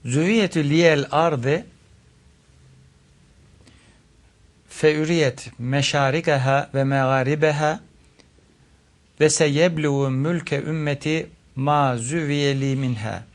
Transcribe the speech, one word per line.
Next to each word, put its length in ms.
"Züviyetü 640
liyel 420
ardı 560
feüriyet 920
meşarikaha 1160
ve 100
megaribeha 960
ve 100
seyebluğu 800
mülke 520
ümmeti 680
ma 400
züviyeli 800
minha" 480